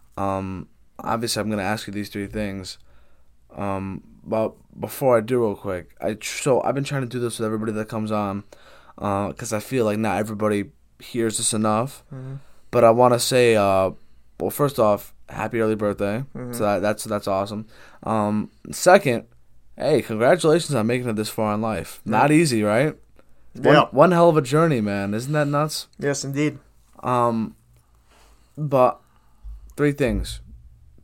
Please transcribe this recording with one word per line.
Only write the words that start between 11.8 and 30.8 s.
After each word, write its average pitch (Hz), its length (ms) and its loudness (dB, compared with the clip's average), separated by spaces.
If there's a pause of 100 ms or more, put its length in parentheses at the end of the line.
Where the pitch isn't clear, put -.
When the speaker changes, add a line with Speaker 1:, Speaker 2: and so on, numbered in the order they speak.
Speaker 2:
Mm-hmm. 131 220 -12 (360)
Speaker 1:
But 117 120 4
I 113 80 10
wanna 120 280 6
say, 120 360 4
uh, 95 360 4 (480)
well, 92 100 -2
first 139 300 -2
off, 104 340 2 (160)
happy 113 320 -6
early 110 140 0
birthday. 104 480 -2 (120)
Speaker 2:
Mm-hmm. 127 180 -12
Speaker 1:
So 113 100 -4
that, 101 180 0
that's, 104 240 -2
that's 104 220 -6
awesome. 101 400 -4 (360)
Um, 107 460 -2 (220)
second, 170 540 4 (520)
hey, 135 240 2
congratulations 151 720 2
on 110 120 0
making 123 220 -2
it 110 60 -4
this 107 140 -4
far 107 240 -2
in 107 80 -2
life. 104 440 -6
Speaker 2:
Yeah. - 60 -4
Speaker 1:
Not 131 200 4
easy, 147 320 4
right? 117 340 0 (560)
One, 143 220 4
Speaker 2:
Yeah. 139 160 6
Speaker 1:
one 160 200 6
hell 170 180 6
of 156 80 4
a 151 40 4
journey, 143 400 2
man. 101 320 -2
Isn't 123 200 -4
that 151 140 0
nuts? 147 400 -4 (100)
Speaker 2:
Yes, 143 280 -4
indeed. 139 340 -2 (420)
Speaker 1:
Um, 120 540 0 (1000)
but 135 420 2 (800)
three 147 160 2
things. 117 480 -2 (640)